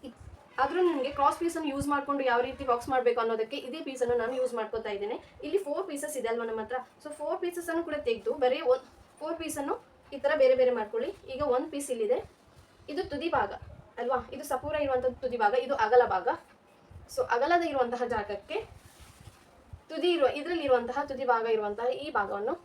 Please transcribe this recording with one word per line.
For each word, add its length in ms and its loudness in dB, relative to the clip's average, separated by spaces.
ಇ-, 100 -14
ಆದ್ರೂ 240 2
ನಿಮ್ಗೆ 280 2
ಕ್ರಾಸ್ 280 4
ಪೀಸ್ 180 -2
ಅನ್ನು 180 -2
ಯೂಸ್ 140 -2
ಮಾಡ್ಕೊಂಡು 360 0
ಯಾವ 160 4
ರೀತಿ 240 -4
ಬಾಕ್ಸ್ 240 0
ಮಾಡ್ಬೇಕು 320 2
ಅನ್ನೋದಕ್ಕೆ 360 0
ಇದೇ 240 -8
ಪೀಸ್ 220 -4
ಅನ್ನು 160 2
ನಾನು 180 -2
ಯೂಸ್ 180 -2
ಮಾಡ್ಕೊತಾ 360 -4
ಇದ್ದೇನೆ. 280 -4
ಇಲ್ಲಿ 160 0
ಫೋರ್ 280 -4
ಪೀಸಸ್ 300 -6
ಇದೆ 120 -4
ಅಲ್ವಾ 160 -2
ನಮ್ಮ 160 -6
ಹತ್ರ? 160 -6
So 80 -10
ಫೋರ್ 280 -4
ಪೀಸಸ್ 280 -6
ಅನ್ನು 160 -2
ಕೂಡ 100 -6
ತೆಗ್ದು 380 -2
ಬರೀ 280 2
ಒಂದ್ 260 2
ಫೋರ್ 200 -6
ಪೀಸ್ 200 -6
ಅನ್ನು 160 -2
ಈ 60 -10
ತರ 180 2
ಬೇರೆ 180 8
ಬೇರೆ 160 6
ಮಾಡ್ಕೊಳ್ಳಿ. 400 -2
ಈಗ 80 -4
ಒಂದ್ 280 2
ಪೀಸ್ 200 -6
ಇಲ್ಲಿದೆ, 280 2
ಇದು 220 -4
ತುದಿ 180 -4
ಭಾಗ 240 0
ಅಲ್ವಾ? 340 -2
ಇದು 120 -10
ಸಪೂರ 300 -4
ಇರುವಂತಹ 340 0
ತುದಿ 280 -4
ಭಾಗ, 180 4
ಇದು 200 2
ಅಗಲ 320 6
ಭಾಗ. 220 0
So 80 -4
ಅಗಲದ 400 2
ಇರುವಂತಹ 420 0
ಜಾಗಕ್ಕೆ 540 -4
ತುದಿ 240 0
ಇರುವ, 220 6
ಇದ್ರಲ್ಲಿ 300 -4
ಇರುವಂತಹ 340 2
ತುದಿ 160 -6
ಭಾಗ 220 2
ಇರುವಂತಹ 380 0
ಈ 260 -2
ಭಾಗವನ್ನು 440 -2